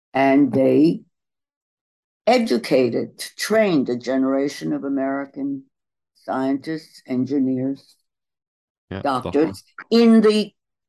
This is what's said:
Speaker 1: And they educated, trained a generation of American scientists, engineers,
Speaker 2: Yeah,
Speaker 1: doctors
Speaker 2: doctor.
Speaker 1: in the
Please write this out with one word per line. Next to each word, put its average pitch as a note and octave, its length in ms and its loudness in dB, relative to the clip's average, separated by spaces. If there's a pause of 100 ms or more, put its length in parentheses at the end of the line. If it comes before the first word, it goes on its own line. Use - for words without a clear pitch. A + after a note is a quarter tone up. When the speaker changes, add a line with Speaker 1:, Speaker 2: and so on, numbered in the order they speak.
(140)
Speaker 1:
And C3+ 380 4
they C3+ 500 4 (1300)
educated, C3 920 0 (180)
trained F#3+ 520 0
a B2 80 -4
generation C3+ 760 -2
of C#3 100 -6
American C#3 800 -6 (520)
scientists, C3+ 920 -6
engineers, C3 880 -4 (960)
Speaker 2:
Yeah, F#2+ 120 -10
Speaker 1:
doctors B2+ 320 -4
Speaker 2:
doctor. D#3+ 280 -2 (300)
Speaker 1:
in A3+ 300 6
the G#3+ 300 2 (380)